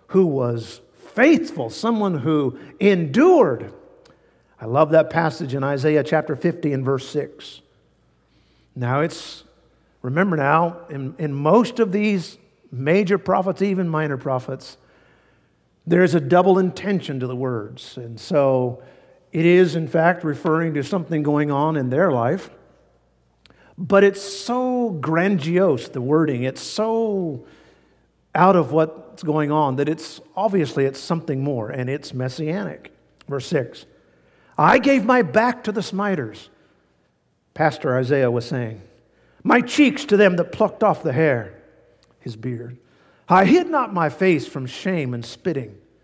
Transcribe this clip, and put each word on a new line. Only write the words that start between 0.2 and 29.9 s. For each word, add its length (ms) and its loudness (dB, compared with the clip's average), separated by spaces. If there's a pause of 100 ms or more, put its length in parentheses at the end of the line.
was 540 -4 (340)
faithful, 560 2
someone 480 -2
who 400 0 (220)
endured. 920 4 (880)
I 40 -14
love 260 2
that 200 6
passage 440 -2
in 80 -4
Isaiah 400 2
chapter 320 -2
fifty 380 -2
and 120 -4
verse 240 -2
six. 520 -10 (1120)
Now 280 -2
it's, 420 -8 (580)
remember 340 0
now, 420 2 (100)
in, 300 -10
in 140 -4
most 460 2
of 140 0
these 460 -2 (340)
major 460 2
prophets, 420 -2
even 280 0
minor 280 -2
prophets, 640 -8 (1080)
there 160 4
is 120 2
a 60 4
double 380 4
intention 640 -4
to 60 -4
the 100 -6
words. 600 -8
And 240 -14
so 600 0 (500)
it 140 0
is, 280 6
in 140 -4
fact, 340 2
referring 520 -2
to 80 -2
something 400 -4
going 280 0
on 260 0
in 140 -2
their 220 2
life. 380 -2 (1300)
But 260 6
it's 180 2
so 680 -2
grandiose, 960 0
the 120 -8
wording. 420 0
It's 180 -6
so 840 -4 (880)
out 220 6
of 160 0
what's 500 -2
going 280 -2
on 260 0
that 120 0
it's, 320 -8 (160)